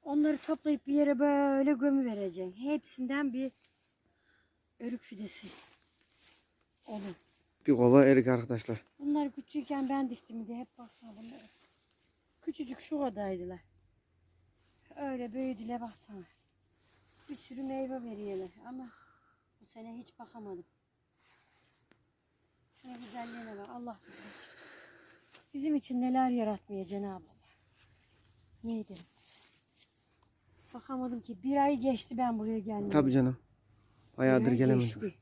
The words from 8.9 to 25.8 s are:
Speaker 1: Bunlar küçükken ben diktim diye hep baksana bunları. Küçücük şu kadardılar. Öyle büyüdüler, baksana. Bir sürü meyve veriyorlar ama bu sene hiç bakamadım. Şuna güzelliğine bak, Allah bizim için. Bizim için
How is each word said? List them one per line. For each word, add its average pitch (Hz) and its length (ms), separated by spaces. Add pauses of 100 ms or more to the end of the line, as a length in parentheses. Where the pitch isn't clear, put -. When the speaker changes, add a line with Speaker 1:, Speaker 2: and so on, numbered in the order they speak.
Speaker 1:
Bunlar 294 320
küçükken 277 580
ben 269 200
diktim 226 380
diye 233 100
hep 247 200
baksana 233 400
bunları. 233 260 (1000)
Küçücük 262 400
şu 302 180
kadardılar. 190 600 (1400)
Öyle 254 380
büyüdüler, 240 480
baksana. 208 420 (1080)
Bir 285 60
sürü 254 280
meyve 262 400
veriyorlar 202 460 (180)
ama 254 220 (720)
bu 202 40
sene 226 320
hiç - 220
bakamadım. 208 460 (2250)
Şuna 254 160
güzelliğine 233 600
bak, 202 120
Allah 240 380
bizim 208 120
için. - 320 (1000)
Bizim 294 220
için 254 260